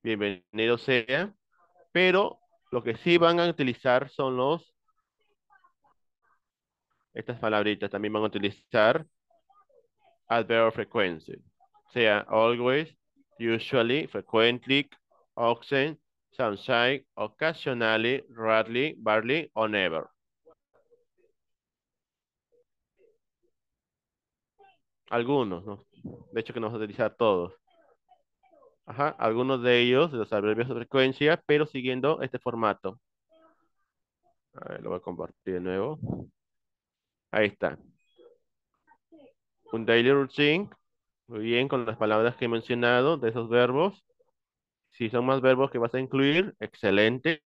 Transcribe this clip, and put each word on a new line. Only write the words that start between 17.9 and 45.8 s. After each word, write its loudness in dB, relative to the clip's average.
rarely, 0
barely 0
o -2
never. -2
Algunos, -2
¿no? -14
De -4
hecho -12
que -8
no -6
vamos -8
a -4
utilizar -4
todos. 0
Ajá, -4
algunos -2
de 4
ellos, 2
de -8
los -4
adverbios 0
de -6
frecuencia, 0
pero 2
siguiendo -2
este -8
formato. -4
A -16
ver, -12
lo -12
voy -6
a -12
compartir -10
de -6
nuevo. -6
Ahí 0
está. -6
Un -6
daily 4
routine. 0
Muy -10
bien, 0
con -2
las -6
palabras 0
que -4
he -4
mencionado, 0
de -4
esos -6
verbos. 0
Si -6
son 0
más 2
verbos 4
que -4
vas -2